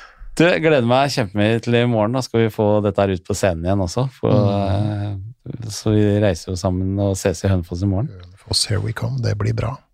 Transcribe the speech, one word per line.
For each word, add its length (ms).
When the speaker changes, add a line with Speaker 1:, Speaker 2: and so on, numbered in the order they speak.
Speaker 1:
Du, 80
jeg 160
gleder 240
meg 240
kjempemye 500
til 140
i 100
morgen. 300
Da 80
skal 220
vi 80
få 160
dette 220
her 100
ut 140
på 100
scenen 300
igjen 180
også. 300
For, 180
Speaker 2:
Mm. 840
Speaker 1:
eh, 240
så 240
vi 80
reiser 340
jo 40
sammen 420
og 180
ses 260
i 60
Hønefoss 340
i 60
morgen. 200
Speaker 2:
Hønefoss, 580
here 140
we 120
come. 280
Det 160
blir 160
bra. 200